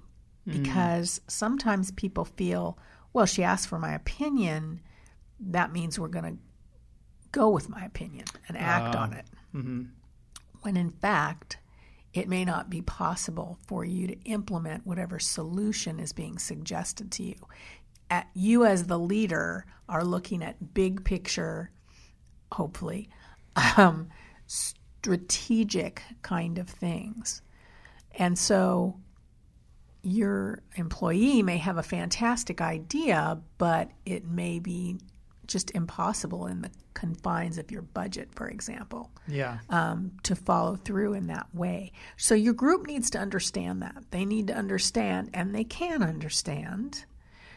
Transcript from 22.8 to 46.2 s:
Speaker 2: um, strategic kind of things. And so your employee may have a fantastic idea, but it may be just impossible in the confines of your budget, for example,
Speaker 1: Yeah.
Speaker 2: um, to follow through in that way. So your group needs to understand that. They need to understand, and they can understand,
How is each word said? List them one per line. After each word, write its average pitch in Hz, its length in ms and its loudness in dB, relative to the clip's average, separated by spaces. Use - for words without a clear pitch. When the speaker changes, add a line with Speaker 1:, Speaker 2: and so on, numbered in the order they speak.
Speaker 2:
um, 170 320 8
strategic - 1500 -2
kind 170 360 -2
of 180 120 -6
things. 208 720 -6
And 175 200 4
so 185 640 4
your 202 600 0
employee 196 680 4
may 180 140 4
have 170 200 0
a 156 60 2
fantastic 180 760 0
idea, 165 800 2
but 165 340 4
it 180 200 -4
may 170 340 -2
be 180 380 -4
just - 260 -2
impossible 180 760 -2
in 180 140 -4
the 180 80 -8
confines 170 640 -2
of 156 140 -10
your 208 100 -8
budget, - 520 -8
for - 140 -8
example, 233 640 -10
Speaker 1:
Yeah. 135 320 -2
Speaker 2:
um, 170 420 0
to 185 120 0
follow 180 400 2
through 202 380 -2
in 190 140 -4
that - 260 -8
way. 180 380 -4
So - 180 6
your 220 180 6
group 311 340 4
needs 285 240 -2
to - 80 -2
understand 185 640 -2
that. - 300 -10
They 185 140 0
need 208 220 0
to 233 80 -2
understand, 196 800 0
and 185 220 -2
they 220 80 0
can 320 400 -2
understand, 160 1040 -4